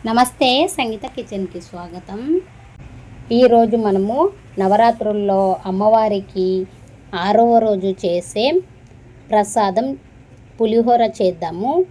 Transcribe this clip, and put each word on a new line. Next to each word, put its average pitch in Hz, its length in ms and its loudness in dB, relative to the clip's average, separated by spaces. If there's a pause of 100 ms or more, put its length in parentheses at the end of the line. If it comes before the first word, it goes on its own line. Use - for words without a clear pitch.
నమస్తే, 247 600 0
సంగీత 226 380 -6
కిచెన్‌కి 196 560 -10
స్వాగతం. 190 800 -8 (880)
ఈరోజు 233 460 4
మనము 220 520 0 (300)
నవరాత్రుల్లో 202 1040 2
అమ్మవారికి 196 1000 0 (480)
ఆరవ 214 420 2
రోజు 196 380 0 (100)
చేసే 208 480 -2 (760)
ప్రసాదం 208 680 0 (640)
పులిహోర 233 400 2
చేద్దాము. 190 880 -2